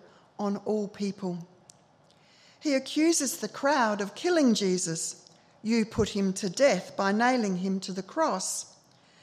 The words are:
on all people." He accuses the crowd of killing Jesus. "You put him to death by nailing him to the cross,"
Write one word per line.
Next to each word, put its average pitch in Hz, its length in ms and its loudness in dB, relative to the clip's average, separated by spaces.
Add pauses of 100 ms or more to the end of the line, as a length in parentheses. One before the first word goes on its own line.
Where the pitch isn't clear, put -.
(360)
on 202 280 -2
all 208 240 -2
people." 185 580 -6 (1120)
He 294 160 0
accuses 294 600 2
the - 100 -8
crowd 233 540 0
of 202 160 -6
killing 320 360 4
Jesus. 180 600 -2 (480)
"You 220 240 2
put 220 220 0
him 196 240 0
to 190 180 -4
death 208 460 2
by 196 160 2
nailing 220 460 2
him 190 200 -2
to 190 140 -8
the 190 100 -8
cross," 226 640 -2 (560)